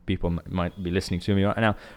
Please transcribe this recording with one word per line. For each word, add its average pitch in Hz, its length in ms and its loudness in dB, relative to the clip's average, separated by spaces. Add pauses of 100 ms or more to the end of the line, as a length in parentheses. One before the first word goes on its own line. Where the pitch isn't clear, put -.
people 90 260 0
m-, 85 180 -2
might 92 340 -2
be 87 80 -2
listening 90 300 0
to 104 120 0
me 98 100 4
right 101 140 2
now 110 200 2 (200)